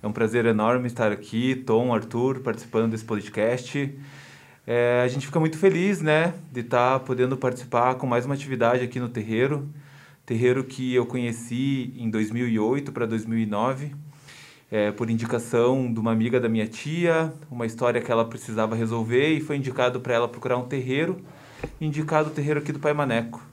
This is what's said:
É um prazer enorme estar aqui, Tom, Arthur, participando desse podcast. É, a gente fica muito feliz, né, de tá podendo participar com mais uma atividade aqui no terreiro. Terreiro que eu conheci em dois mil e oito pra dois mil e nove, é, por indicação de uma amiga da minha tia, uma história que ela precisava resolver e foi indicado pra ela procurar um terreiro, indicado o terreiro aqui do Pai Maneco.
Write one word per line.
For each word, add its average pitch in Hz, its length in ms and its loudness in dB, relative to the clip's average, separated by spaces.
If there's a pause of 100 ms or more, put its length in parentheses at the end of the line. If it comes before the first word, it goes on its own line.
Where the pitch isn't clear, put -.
É - 40 -10
um 107 60 -2
prazer 113 340 2
enorme 117 400 4
estar 117 260 0
aqui, 120 440 -2
Tom, 120 380 2
Arthur, 123 480 0
participando 113 500 -2
desse 110 120 -6
podcast. 120 880 -2 (720)
É, 120 380 2
a 127 40 2
gente 135 180 -2
fica - 140 0
muito 160 180 2
feliz, 190 440 4
né, 156 340 4 (160)
de 127 100 -6
tá 127 380 4
podendo 127 360 0
participar 127 600 0
com 127 100 -6
mais 120 180 2
uma 139 120 -2
atividade 127 480 2
aqui 123 160 -4
no 123 100 -4
terreiro. 123 580 0 (560)
Terreiro 123 400 2
que 127 300 -4
eu 120 120 4
conheci 120 920 -2
em 113 140 -2
dois 110 180 0
mil 120 180 -2
e 113 120 2
oito 139 320 0
pra 120 160 -2
dois 110 180 -4
mil 113 140 -2
e 110 80 0
nove, 131 480 -2 (760)
é, 104 200 2
por 113 180 -4
indicação 117 800 2
de 113 80 -2
uma 113 120 0
amiga 117 280 2
da 113 80 0
minha 110 200 0
tia, 160 680 0 (160)
uma 120 160 -4
história 120 340 2
que 120 120 -4
ela 113 120 4
precisava 110 520 -2
resolver 117 540 2
e 160 120 2
foi 151 140 -4
indicado 123 440 0
pra 123 140 -2
ela 120 140 2
procurar 123 300 -2
um 123 100 -4
terreiro, 143 540 -2 (600)
indicado 156 480 0
o - 20 -10
terreiro 147 280 0
aqui 147 120 -6
do 139 80 -6
Pai 151 140 2
Maneco. 120 480 -2 (120)